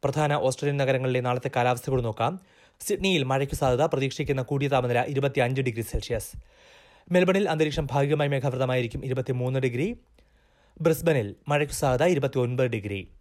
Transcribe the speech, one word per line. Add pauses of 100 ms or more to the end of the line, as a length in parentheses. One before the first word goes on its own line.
പ്രധാന
ഓസ്ട്രേലിയൻ
നഗരങ്ങളിലെ
നാളത്തെ
കാലാവസ്ഥ
കൂടി
നോക്കാം. (400)
സിഡ്നിയിൽ
മഴയ്ക്ക്
സാധ്യത,
പ്രതീക്ഷിക്കുന്ന
കൂടിയ
താപനില
ഇരുപത്തിയഞ്ച്
ഡിഗ്രി
സെൽഷ്യസ്. (800)
മെൽബണിൽ
അന്തരീക്ഷം
ഭാഗികമായി
മേഘാവൃതമായിരിക്കും,
ഇരുപത്തിമൂന്ന്
ഡിഗ്രി. (840)
ബ്രിസ്ബനിൽ (120)
മഴയ്ക്ക്
സാധ്യത,
ഇരുപത്തിയൊൻപത്
ഡിഗ്രി. (140)